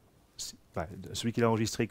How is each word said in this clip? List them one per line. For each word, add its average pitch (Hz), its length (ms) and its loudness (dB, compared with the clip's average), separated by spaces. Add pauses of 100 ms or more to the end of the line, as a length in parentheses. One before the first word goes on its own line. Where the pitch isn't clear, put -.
(360)
si, - 200 -12 (160)
enfin, 82 160 -4 (260)
celui 117 180 -2
qu'il 117 120 2
a 113 60 8
enregistré, 110 420 2